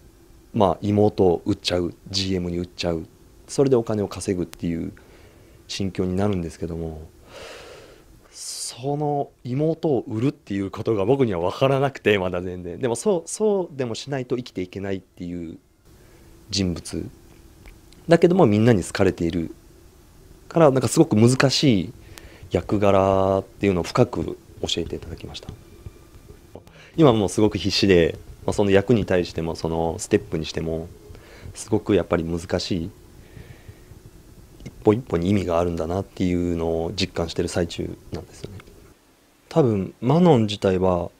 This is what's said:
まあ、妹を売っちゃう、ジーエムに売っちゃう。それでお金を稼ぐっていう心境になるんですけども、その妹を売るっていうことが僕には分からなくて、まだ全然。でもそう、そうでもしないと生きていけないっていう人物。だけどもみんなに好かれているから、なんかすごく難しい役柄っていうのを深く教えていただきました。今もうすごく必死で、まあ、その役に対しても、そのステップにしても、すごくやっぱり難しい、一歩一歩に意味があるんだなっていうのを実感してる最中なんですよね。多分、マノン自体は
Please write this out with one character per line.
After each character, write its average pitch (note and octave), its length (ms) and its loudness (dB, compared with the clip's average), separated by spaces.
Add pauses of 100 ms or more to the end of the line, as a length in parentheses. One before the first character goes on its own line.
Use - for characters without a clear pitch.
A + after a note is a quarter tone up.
(540)
ま G2 200 4
あ、 - 80 -10
妹 G#2 440 2
を E2+ 200 2
売 G2+ 80 0
っ - 20 -8
ち - 180 -6
ゃ F2+ 60 2
う、 F2 140 -4 (160)
ジ F#2+ 240 -4
ー F#2 40 0
エ - 20 -2
ム F2+ 120 -4
に F2 80 -4
売 F2+ 60 -4
っ - 80 -12
ち - 140 -6
ゃ E2+ 40 0
う。 E2 160 -4 (400)
そ - 160 0
れ C3+ 60 2
で C3 60 4
お A#2 80 4
金 G#2 200 -2
を F#2+ 40 -2
稼 F#2+ 300 -6
ぐ F2 60 -2
っ - 20 -8
て - 220 -8
い E2 160 -4
う E2 100 -8 (760)
心 F#2+ 240 -6
境 F#2 140 -4
に F#2 100 -2
な G2 120 0
る G#2 80 0
ん F2+ 60 -4
で E2 80 -6
す - 100 -16
け E2 80 -8
ど E2+ 100 -8
も、 D#2+ 240 -10 (1300)
そ - 680 -8
の D3 320 -2 (140)
妹 D#3 460 -2
を A#2+ 180 0
売 A2 140 -4
る C3 60 2
っ D3+ 40 0
て - 220 -10
い G2 80 -2
う G2 80 -4
こ G#2+ 140 -10
と A2+ 120 0
が F#2+ 100 0
僕 C3+ 200 2
に G#2+ 80 0
は E2+ 60 -4
分 F2 180 -2
か C3+ 100 2
ら C3+ 120 2
な C#3 120 0
く - 80 -14
て、 G#2 200 2
ま F#2 100 -2
だ F2+ 120 -4
全 F2+ 220 -8
然。 F2 160 -10
で B2+ 80 -2
も A#2 80 -2
そ F3+ 300 -2
う、 - 40 -16
そ G3+ 440 -2
う C3 40 -18
で C3 80 -4
も A2+ 100 -6
し - 160 -10
な C#3 80 -4
い B2+ 60 -6
と B2 120 -4
生 B2+ 60 -6
き - 80 -20
て F#2 100 -8
い F2+ 60 -6
け G2 120 -12
な G2 120 -6
い G2 60 -4
っ - 40 -8
て - 220 -18
い F2 280 -10
う - 60 -16 (920)
人 F#2+ 240 -2
物。 E2+ 360 -10 (1000)
だ E3 120 6
け F3+ 80 6
ど F3 80 4
も F3+ 100 6
み G#2 140 4
ん A2 60 4
な B2 80 8
に F#2+ 100 2
好 - 100 -12
か G2+ 100 2
れ F#2 100 4
て F2 120 -4
い E2 60 0
る E2 240 -4 (920)
か - 120 0
ら、 D#3 100 8
な C3+ 80 4
ん B2+ 40 0
か B2 60 2
す - 120 2
ご D#3+ 60 8
く - 100 0
難 B2+ 340 6
し A#2+ 320 4
い - 120 -8 (580)
役 G2 280 -2
柄 G2 600 4
っ F#2+ 40 -4
て - 240 -4
い - 20 4
う F#2+ 40 4
の F2 80 0
を - 20 -2
深 B2 220 4
く - 320 -6 (240)
教 - 60 -6 (100)
え E2+ 80 -2
て F2 100 -10
い D#2 40 -8
た D#2+ 100 -18
だ E2 60 -14
き - 100 -16
ま - 100 -16
し - 40 -16
た。 - 100 -18 (1500)
今 D3+ 140 8
も A2 140 4
う - 40 0
す - 120 -2
ご G#2 80 6
く G#2 80 -4
必 F#2+ 180 -2
死 G#2 120 2
で、 E2+ 300 6 (280)
ま G2 60 -2
あ、 - 20 0
そ G#2+ 100 0
の G2+ 80 2
役 G2 220 6
に G2 120 0
対 F2+ 200 0
し - 80 -12
て E2 80 -6
も、 E2 140 -6
そ - 120 -6
の E2 320 -2
ス - 80 -12
テ G#2+ 100 2
ッ - 60 -4
プ - 140 -6
に D#2 80 -6
し - 80 -10
て F2 80 -6
も、 D#2+ 260 -6 (680)
す - 160 -16
ご G#2+ 100 0
く G#2+ 160 0
や E2+ 80 2
っ - 20 -20
ぱ F2 120 0
り E2 60 -2
難 E2+ 360 -4
し - 120 -6 (120)
い、 G2 80 -10 (1700)
一 - 80 -16 (120)
歩 G#2 100 6
一 A2+ 60 -2
歩 - 180 -4
に F2 120 -2
意 G2+ 40 2
味 F#2 120 0
が E2 140 0
あ F2 40 2
る F2 80 -2
ん E2+ 40 -4
だ E2 120 -6
な F#2 140 -4
っ - 20 -4
て - 200 -8
い F2+ 100 2
う F2 220 -2
の E2 300 -4
を - 100 -6
実 F2+ 180 -4
感 E2 160 -4
し - 40 -12
て - 80 -4
る F2 80 -4
最 F2 180 -4
中 E2+ 300 -10 (140)
な D#2+ 100 -10
ん - 40 -16
で - 80 -20
す - 100 -20
よ - 80 -14
ね。 F#2+ 80 -16 (880)
多 E3 120 2
分、 G#2+ 380 0
マ C3+ 220 2
ノ E3 160 8
ン A2 60 4
自 G#2 160 -4
体 F#2+ 180 2
は F2+ 320 0 (100)